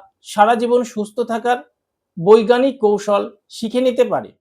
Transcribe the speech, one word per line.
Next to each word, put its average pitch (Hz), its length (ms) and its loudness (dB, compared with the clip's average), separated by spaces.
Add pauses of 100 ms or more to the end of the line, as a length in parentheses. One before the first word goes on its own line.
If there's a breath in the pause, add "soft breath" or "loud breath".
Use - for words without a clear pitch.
(220)
সারা 214 320 0
জীবন 240 300 -2
সুস্থ 208 380 -10
থাকার 233 360 -4 (580)
বৈজ্ঞানিক 233 640 4
কৌশল 202 440 0 (260)
শিখে 226 320 -6
নিতে 247 240 4
পারে। 143 240 -4 (120)